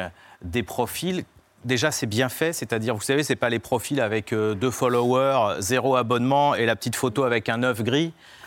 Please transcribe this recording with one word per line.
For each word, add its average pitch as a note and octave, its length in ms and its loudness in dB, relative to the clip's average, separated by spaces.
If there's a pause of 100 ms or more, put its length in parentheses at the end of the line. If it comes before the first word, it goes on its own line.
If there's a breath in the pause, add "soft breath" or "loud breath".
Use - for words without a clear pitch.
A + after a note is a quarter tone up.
(420 loud breath)
des F#2 220 -2
profils. E3 600 -4 (420)
Déjà, B2+ 240 2
c'est - 160 -4
bien A#2 240 0
fait, E3 240 -2
c'est-à-dire, A2+ 400 -2
vous G2+ 80 -6
savez, C#3 200 0
c'est C3 140 -2
pas A#2+ 140 0
les A2+ 80 0
profils C3 420 -2
avec, G#2+ 320 -2
euh, G#2+ 220 0
deux A#2+ 160 -2
followers, B2 880 2
zéro B2+ 340 2
abonnement B2+ 600 2
et A2+ 100 0
la A2+ 100 4
petite A#2 220 -4
photo C3 260 0
avec A#2+ 280 0
un A#2 120 -2
œuf A#2+ 200 0
gris. D3+ 320 0 (320 loud breath)